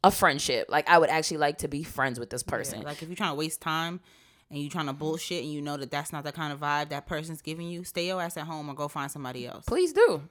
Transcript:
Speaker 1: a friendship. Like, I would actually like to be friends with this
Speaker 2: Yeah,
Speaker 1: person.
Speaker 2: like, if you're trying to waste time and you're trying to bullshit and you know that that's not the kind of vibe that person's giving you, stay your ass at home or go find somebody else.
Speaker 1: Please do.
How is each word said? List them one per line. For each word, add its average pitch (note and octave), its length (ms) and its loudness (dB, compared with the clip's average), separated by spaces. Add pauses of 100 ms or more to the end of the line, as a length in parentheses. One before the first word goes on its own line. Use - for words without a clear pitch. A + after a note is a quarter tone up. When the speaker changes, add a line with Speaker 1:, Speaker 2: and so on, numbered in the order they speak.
Speaker 1:
a F#3+ 80 10
friendship. C#3 580 2
Like, D3 180 2
I E3+ 120 12
would G3+ 100 6
actually D#3+ 280 0
like D3+ 220 2
to D3+ 80 -4
be C#3+ 160 -4
friends C3+ 360 -2
with A#2 100 -8
this A#2+ 180 -6
Speaker 2:
Yeah, - 40 -4
Speaker 1:
person. A2+ 320 -4
Speaker 2:
like, D3 180 -10
if D#3+ 80 -12
you're F3+ 60 -10
trying F#3 160 -2
to C#3 40 -4
waste D#3 260 -4
time E3 380 -2 (520)
and D3 80 -6
you're C#3+ 100 -4
trying D#3+ 180 -4
to C3+ 60 -4
bullshit D#3 500 -4
and D3+ 80 -6
you D3 100 -4
know D3 160 -4
that C3+ 120 -8
that's D3 240 -4
not D3 100 -6
the D3 80 -6
kind D3+ 220 -4
of C#3+ 60 -10
vibe D3 300 0
that C#3+ 180 -6
person's D#3+ 340 -6
giving E3 260 -8
you, F3 160 -8
stay F3 240 -4
your F#3 140 -2
ass E3+ 160 -6
at D3+ 80 -8
home D#3 240 -8
or C#3 60 -8
go D3 120 -4
find C#3 240 -4
somebody B2+ 360 -8
else. - 180 -12
Speaker 1:
Please F4+ 280 2
do. F#4 380 8